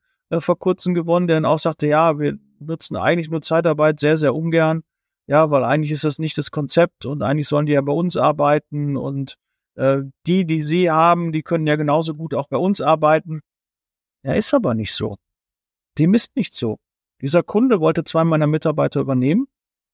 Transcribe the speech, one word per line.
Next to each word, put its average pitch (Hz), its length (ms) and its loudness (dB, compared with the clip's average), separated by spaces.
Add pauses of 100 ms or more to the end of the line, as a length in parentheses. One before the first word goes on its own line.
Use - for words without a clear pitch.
(300)
äh, 165 100 -2
vor 170 180 0
kurzem 185 360 -2
gewonnen, 170 320 0
der 165 100 2
dann 151 80 0
auch 151 140 2
sagte, 151 280 -4
"Ja, 151 320 2
wir 143 200 -2 (220)
nutzen 156 360 -10
eigentlich 156 340 0
nur 160 120 -4
Zeitarbeit 156 580 0
sehr, 151 160 2
sehr 143 180 2
ungern. 160 480 0 (440)
Ja, 151 240 2
weil 135 140 2
eigentlich 147 260 0
ist 151 140 -4
das 151 160 -2
nicht 156 180 -6
das - 140 -6
Konzept 156 520 0
und 143 180 -6
eigentlich 143 260 -2
sollen 147 180 0
die 147 60 0
ja 139 80 2
bei 139 120 -2
uns 175 240 -2
arbeiten 143 800 0
und, 135 400 -6 (380)
äh, 135 280 2 (240)
die, 180 200 2
die 160 160 -2
sie 170 280 0
haben, 170 420 2
die 156 100 -4
können 160 240 -2
ja 151 80 2
genauso 156 400 0
gut 160 180 -10
auch 135 140 -4
bei - 100 -4
uns 185 240 0
arbeiten." 156 600 2 (840)
Ja, 135 120 -2
ist 214 200 0
aber 185 200 2
nicht 110 200 -4
so. 104 220 -6 (800)
Dem 170 160 4
ist - 220 0
nicht - 180 -4
so. 110 240 -6 (440)
Dieser 156 200 2
Kunde 220 380 2
wollte 156 240 0
zwei 160 180 0
meiner 160 240 2
Mitarbeiter 151 540 0
übernehmen, 135 480 0 (460)